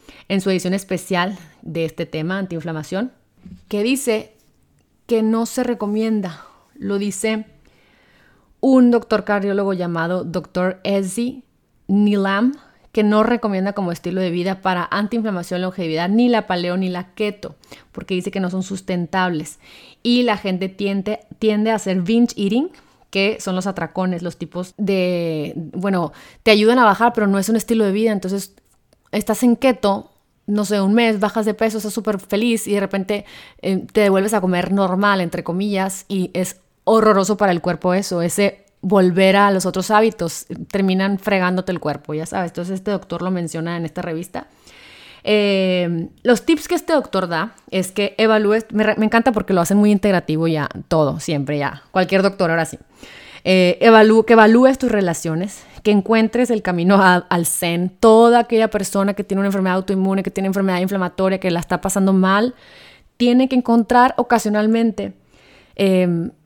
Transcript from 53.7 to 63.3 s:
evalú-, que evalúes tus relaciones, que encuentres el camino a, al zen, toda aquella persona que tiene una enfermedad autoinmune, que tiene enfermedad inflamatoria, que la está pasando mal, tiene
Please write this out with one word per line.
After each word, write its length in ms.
evalú-, 440
que 100
evalúes 440
tus 120
relaciones, 760
que 80
encuentres 600
el 120
camino 340
a, 200
al 300
zen, 440
toda 500
aquella 280
persona 460
que 100
tiene 160
una 80
enfermedad 280
autoinmune, 460
que 80
tiene 180
enfermedad 320
inflamatoria, 580
que 120
la 100
está 200
pasando 320
mal, 420
tiene 320